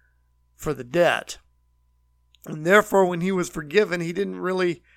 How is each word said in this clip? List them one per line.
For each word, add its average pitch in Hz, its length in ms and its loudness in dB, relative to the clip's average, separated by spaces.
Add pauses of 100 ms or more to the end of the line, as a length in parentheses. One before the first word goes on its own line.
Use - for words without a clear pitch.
(540)
for - 180 -6
the 127 120 -10
debt. 147 540 0 (1080)
And 156 180 -10
therefore, 196 400 4
when 180 160 0
he 190 120 -2
was 180 160 -2
forgiven, 165 520 0
he 170 120 -4
didn't 185 260 -6
really 180 440 -2 (140)